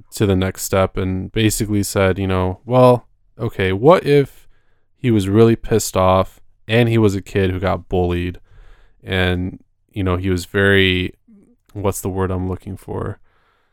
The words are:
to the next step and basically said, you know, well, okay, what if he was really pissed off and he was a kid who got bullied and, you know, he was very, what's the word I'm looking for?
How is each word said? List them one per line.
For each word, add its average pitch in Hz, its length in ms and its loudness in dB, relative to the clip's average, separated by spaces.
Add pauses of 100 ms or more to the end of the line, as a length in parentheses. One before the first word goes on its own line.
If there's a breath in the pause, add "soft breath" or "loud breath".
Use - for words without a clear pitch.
(140)
to 107 120 0
the 98 80 2
next 92 280 -2
step 95 340 -2
and 92 340 -6
basically 107 540 0
said, 95 340 0
you 98 80 -2
know, 92 380 -2
well, 123 420 4 (320)
okay, 104 340 -4
what 131 320 4
if 143 440 0 (480)
he 127 160 -2
was 98 160 2
really 113 280 6
pissed - 400 -2
off 92 440 2 (260)
and 117 220 2
he 113 100 2
was 104 160 2
a 98 80 -6
kid 95 280 -2
who 92 100 -6
got 90 280 -4
bullied 90 520 -2 (600)
and, 92 600 -2 (300)
you 104 100 -6
know, 90 140 0
he 92 140 -4
was 90 140 -2
very, 95 720 2 (580)
what's 98 280 -6
the 104 80 -6
word 92 220 -4
I'm 92 180 -6
looking 98 280 -10
for? - 420 -12 (540)